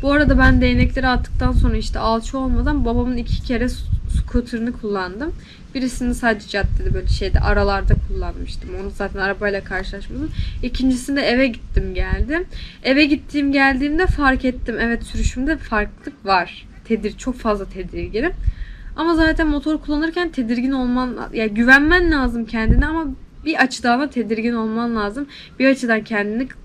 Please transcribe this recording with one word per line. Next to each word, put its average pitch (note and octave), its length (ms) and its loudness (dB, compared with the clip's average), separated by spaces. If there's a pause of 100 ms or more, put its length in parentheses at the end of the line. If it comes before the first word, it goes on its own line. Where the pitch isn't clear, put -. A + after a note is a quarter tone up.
Bu C#4 100 2
arada C#4 260 6
ben B3+ 220 8
değnekleri B3 480 4
attıktan B3+ 440 2
sonra B3 240 4
işte - 220 -2
alçı A3+ 400 0
olmadan C4 460 2
babamın A#3+ 320 0
iki - 260 -2
kere A#3+ 260 0
s-, - 160 -6 (340)
scooter'ını A#3+ 540 -2
kullandım. G3+ 600 -6 (420)
Birisini B3 400 -2
sadece A3+ 340 0
caddede G3+ 460 0
böyle F#3 120 -2
şeyde - 340 2
aralarda G3+ 540 4 (140)
kullanmıştım. F3 640 -6 (120)
Onu G3+ 80 -6
zaten G3 300 -6
arabayla G3 440 -2
karşılaşmadım. G3+ 680 -6 (320)
İkincisinde B3+ 600 0
eve B3 240 4
gittim G3 480 -2
geldim. G3 500 0 (400)
Eve C4+ 200 6
gittiğim C#4+ 480 0
geldiğimde C#4 540 2
fark C4 380 2
ettim. B3 360 -2
Evet, A3+ 240 -2
sürüşümde B3+ 520 -2
farklılık - 720 -6
var. F#3 400 0 (180)
Tedir-, G#3 320 -2
çok B3 220 -6
fazla G#3 260 0
tedirginim. F#3 680 -4 (640)
Ama E4 180 2
zaten D#4+ 320 4
motor D4+ 320 0
kullanırken E4 500 -2
tedirgin B3 420 -2
olman, B3 480 -2 (160)
ya A3 120 0
güvenmen C#4+ 680 4
lazım A#3+ 320 0
kendine A#3+ 420 2
ama D#4+ 200 -2 (380)
bir D4+ 180 0
açıdan B3+ 380 0
da C#4+ 100 -2
tedirgin A3+ 440 -2
olman A3+ 420 -4
lazım. G#3+ 300 -4 (320)
Bir B3+ 80 4
açıdan A#3+ 380 2
kendini A3 440 -2 (160)